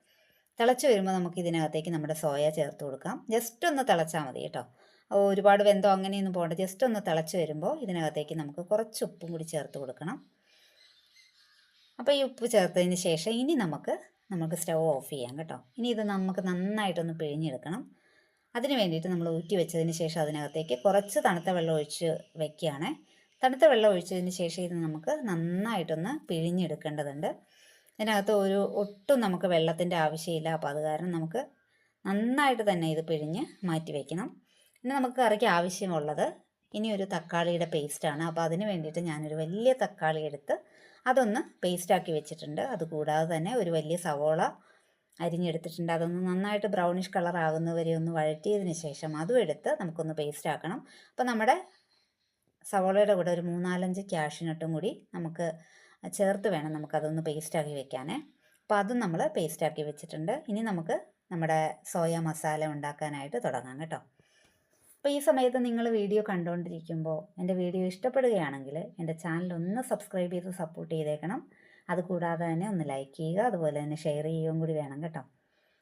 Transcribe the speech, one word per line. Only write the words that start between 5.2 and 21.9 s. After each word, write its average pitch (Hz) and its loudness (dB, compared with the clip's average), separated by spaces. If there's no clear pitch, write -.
വെന്തോ 202 6
അങ്ങനെയൊന്നും 190 0
പോകണ്ട. 170 0
just 190 -2
ഒന്ന് 226 2
തിളച്ച് 160 0
വരുമ്പോൾ 160 0
ഇതിനകത്തേക്ക് 160 -2
നമുക്ക് 147 -8
കുറച്ച് 220 0
ഉപ്പും 170 -8
കൂടി 160 -6
ചേർത്ത് 143 -4
കൊടുക്കണം. 147 -8
അപ്പോൾ 254 2
ഈ 277 4
ഉപ്പ് 254 -4
ചേർത്തതിന് 180 4
ശേഷം 165 0
ഇനി 294 2
നമുക്ക്, 170 -2
നമുക്ക് 165 -2
സ്റ്റൗ 165 0
ഓഫ് 131 -4
ചെയ്യാം 127 -6
കേട്ടോ. 160 -8
ഇനി 240 -2
ഇത് 214 -2
നമുക്ക് 190 0
നന്നായിട്ടൊന്ന് 180 0
പിഴിഞ്ഞെടുക്കണം. 156 -4
അതിന് 262 0
വേണ്ടിയിട്ട് 165 0
നമ്മൾ 170 0
ഊറ്റി 165 -4
വെച്ചതിന് 165 0
ശേഷം 165 0
അതിനകത്തേക്ക് 151 -2
കുറച്ച് 294 4
തണുത്ത 175 2
വെള്ളം 165 2
ഒഴിച്ച് 151 -2